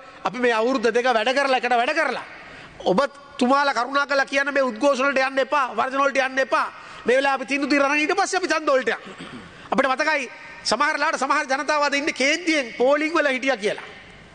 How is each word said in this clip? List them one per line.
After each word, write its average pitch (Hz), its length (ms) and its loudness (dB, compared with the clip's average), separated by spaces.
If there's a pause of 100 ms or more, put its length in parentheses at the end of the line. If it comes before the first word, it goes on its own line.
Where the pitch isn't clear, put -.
(240)
අපි 185 160 -4
මේ 240 140 2
අවුරුද්ද 226 400 2
දෙක 240 120 2
වැඩ 240 280 2
කරලා, 269 240 2
එකට 240 240 0
වැඩ 285 140 0
කරලා 277 300 -2 (600)
ඔබ 185 140 4 (360)
තුමාලා 277 380 4
කරුණා 269 340 0
කරලා 269 180 2
කියන 277 280 -2
මේ 277 100 2
උද්ඝෝෂණ 262 460 2
වලට 262 180 0
යන්න 269 120 -2
එපා, 262 360 0
වර්ජන 254 260 0
වලට 269 240 2
යන්න 262 140 -4
එපා. 269 280 2 (360)
මේ 240 140 4
වෙලාවේ 277 180 2
අපි 254 100 -4
තීන්දුව 277 240 -2
තීරන 277 280 2
ඊට 302 180 0
පස්සේ 381 220 0
අපි 359 100 -2
ඡන්ද 311 220 0
වලට 262 200 2
යන්න. 185 140 -4 (640)
අපිට 247 220 0
මතකයි 285 400 0 (340)
සමහර 294 360 0
ලාට 302 200 0
සමහර 285 280 0
ජනතාව 294 400 0
අද 269 60 0
ඉන්නේ 285 200 0
කේන්තියෙන් 302 640 0
පෝලිං 294 360 2
වල 294 200 2
හිටියා 254 240 -2
කියලා. 196 300 -4 (480)